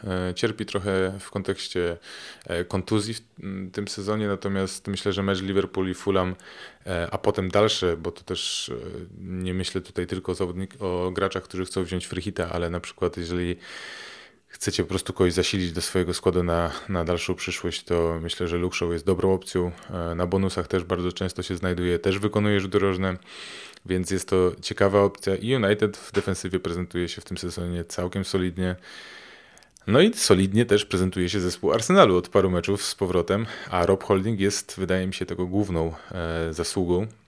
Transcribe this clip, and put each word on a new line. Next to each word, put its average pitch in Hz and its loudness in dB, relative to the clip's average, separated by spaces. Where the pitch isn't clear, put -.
E, 92 -2
cierpi 107 -2
trochę 95 0
w - -16
kontekście, 90 -2
e, 87 -2
kontuzji 107 0
w, - -12
m, 95 -8
tym 101 -6
sezonie, 107 -2
natomiast 98 -2
myślę, 101 -2
że 98 0
mecz 98 2
Liverpool 95 0
i 90 -2
Fulham, 95 2
e, 85 -2
a 104 -4
potem 98 0
dalsze, 95 4
bo 82 -6
to - -18
też, - -6
e, 62 -6
nie 92 -4
myślę 92 -2
tutaj 90 -4
tylko 92 -4
o - 2
zawodnik-, 92 -4
o 90 0
graczach, 95 0
którzy 90 -4
chcą 92 -2
wziąć 87 -2
free 92 -4
hita, 90 -4
ale 85 -2
na 87 -2
przykład - -2
jeżeli 87 -2
chcecie - -2
po 85 0
prostu - -4
kogoś 90 4
zasilić 90 0
do 85 -2
swojego 87 0
składu 90 2
na, 85 2
na 90 0
dalszą 87 0
przyszłość, - -6
to 85 0
myślę, 85 -4
że 85 -2
Luke 87 -2
Shaw 85 0
jest 82 -2
dobrą 95 4
opcją. 90 0
E, 85 -4
na 87 0
bonusach 92 0
też 90 0
bardzo 87 -2
często 90 -4
się 92 -4
znajduje, 87 0
też 98 2
wykonuje 104 2
rzuty 95 0
rożne, 95 2
więc 92 0
jest 95 -2
to 92 4
ciekawa 101 4
opcja 95 2
i 117 0
United 104 4
w - -16
defensywie 92 0
prezentuje 87 -2
się - -8
w - -20
tym 92 -8
sezonie 87 -4
całkiem 92 -2
solidnie. 92 0
No 113 6
i 220 6
solidnie 95 6
też 101 4
prezentuje 90 2
się 98 0
zespół 87 0
Arsenalu 117 6
od 87 2
paru 92 4
meczów 92 0
z - -4
powrotem, 90 0
a 87 2
Rob 95 4
Holding 101 2
jest, - 0
wydaje 92 0
mi 95 -4
się, 90 -4
tego 87 -4
główną, 90 0
e, 82 -2
zasługą. 87 0